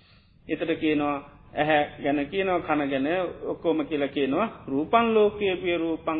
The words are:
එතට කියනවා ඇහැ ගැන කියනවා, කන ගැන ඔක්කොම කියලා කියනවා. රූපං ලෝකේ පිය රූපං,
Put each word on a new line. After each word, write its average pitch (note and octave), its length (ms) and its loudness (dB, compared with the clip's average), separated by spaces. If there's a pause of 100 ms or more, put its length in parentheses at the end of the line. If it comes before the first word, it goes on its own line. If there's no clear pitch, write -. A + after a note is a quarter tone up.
(480)
එතට D#3+ 280 -2
කියනවා D3 420 0 (340)
ඇහැ D3+ 320 4 (140)
ගැන C#3+ 260 0
කියනවා, F#3 360 0
කන D3+ 260 0
ගැන C#3 220 0 (360)
ඔක්කොම D#3+ 400 0
කියලා C#3+ 260 -2
කියනවා. D3 380 0 (160)
රූපං D#3 460 2
ලෝකේ G#3 460 2
පිය F3 220 -2
රූපං, D#3+ 420 -2